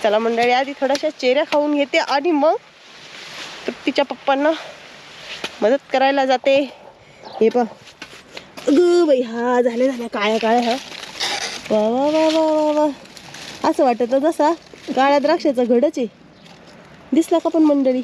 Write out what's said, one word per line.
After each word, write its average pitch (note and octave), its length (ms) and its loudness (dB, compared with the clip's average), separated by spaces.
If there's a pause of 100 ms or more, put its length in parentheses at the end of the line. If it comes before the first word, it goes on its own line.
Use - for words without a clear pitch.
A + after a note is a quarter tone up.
चला G#3+ 160 2
मंडळी, A#3 320 0
आधी C4 220 -2
थोड्याशा C4+ 360 -2
चेऱ्या C4+ 340 0
खाऊन D4 320 0
घेते C#4+ 220 0
आणि D4 340 0
मग D#4 240 2 (1080)
तृप्तीच्या C#4 400 -4
पप्पांना C#4 460 0 (1080)
मदत A#3+ 160 2 (140)
करायला C4+ 340 2
जाते. C4+ 480 2 (520)
हे - 240 0
पहा, A#3+ 140 0 (1040)
अगं F4 400 4
बाई, C4 140 4
हा A#3+ 400 0
झाल्या A#3+ 260 2
झाल्या A#3+ 200 -4
काळ्या A3 300 -2
काळ्या, A3+ 260 2
हा. A#3 120 0 (920)
वा, G#3+ 200 2
वा, C4 200 0
वा, D#4 320 2
वा, D#4 300 2
वा, D4+ 140 2
वा. - 20 2 (840)
असं D#4+ 140 0
वाटतं A#3+ 360 0
जसा D#4 340 2 (420)
काळ्या C#4 240 2
द्राक्षाचा C#4+ 440 0
घडच A#3+ 340 2
आहे. B3 100 -2 (1040)
दिसला E4 260 2
का E4 120 0
पण D#4+ 140 2
मंडळी? C4+ 400 2